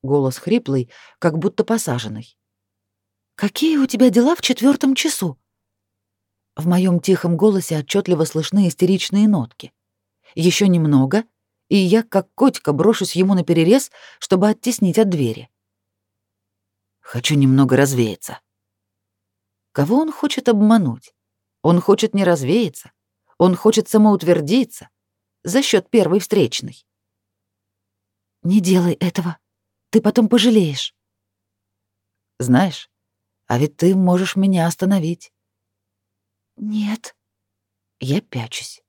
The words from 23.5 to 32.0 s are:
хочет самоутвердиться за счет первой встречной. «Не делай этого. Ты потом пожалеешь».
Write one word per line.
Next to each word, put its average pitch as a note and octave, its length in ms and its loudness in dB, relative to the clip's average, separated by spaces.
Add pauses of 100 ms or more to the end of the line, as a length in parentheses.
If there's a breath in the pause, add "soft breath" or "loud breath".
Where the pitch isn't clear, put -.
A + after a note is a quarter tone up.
хочет - 340 0
самоутвердиться G3 1000 0 (540)
за A3 180 -2
счет G3 260 0
первой G3 300 2
встречной. B2 680 -4 (1600)
«Не F#3+ 180 2
делай F3 340 2
этого. F3 440 -6 (520)
Ты A3+ 100 2
потом A3 280 2
пожалеешь». G#3 680 0 (1400)